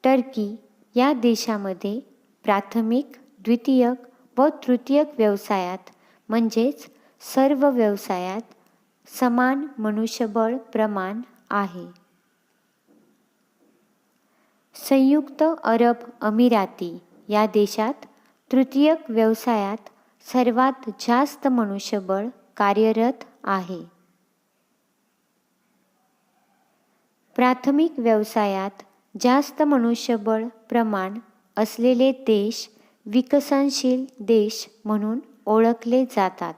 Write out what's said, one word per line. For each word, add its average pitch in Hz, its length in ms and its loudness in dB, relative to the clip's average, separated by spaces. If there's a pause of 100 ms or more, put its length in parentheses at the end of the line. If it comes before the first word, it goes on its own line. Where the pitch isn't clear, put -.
टर्की 240 520 0 (400)
या 269 180 2
देशामध्ये 214 840 -2 (440)
प्राथमिक, 220 640 -2 (340)
द्वितीयक 240 680 0 (320)
व 277 80 6
तृतीयक 285 600 0 (100)
व्यवसायात 202 600 -2 (520)
म्हणजेच 226 580 -2 (480)
सर्व 277 340 2
व्यवसायात 202 720 -2 (680)
समान 254 600 0 (100)
मनुष्यबळ 220 800 -4
प्रमाण 214 640 -4 (280)
आहे. 180 360 -6 (3000)
संयुक्त 277 680 2 (200)
अरब 233 320 2 (260)
अमिराती 208 800 0 (300)
या 208 160 2
देशात 214 600 -2 (460)
तृतीयक 269 460 4 (120)
व्यवसायात 220 800 -2 (440)
सर्वात 254 560 0 (100)
जास्त 269 480 -2
मनुष्यबळ 202 800 -2 (300)
कार्यरत 220 680 2 (200)
आहे. 185 580 -8 (3250)
प्राथमिक 269 640 0
व्यवसायात 208 720 0 (500)
जास्त 277 420 0
मनुष्यबळ 233 840 0 (220)
प्रमाण 208 500 -2 (380)
असलेले 240 540 2
देश 226 580 -2 (360)
विकसनशील 269 1000 0 (140)
देश 214 500 0 (160)
म्हणून 214 340 -2 (260)
ओळखले 233 600 2
जातात. 185 520 -4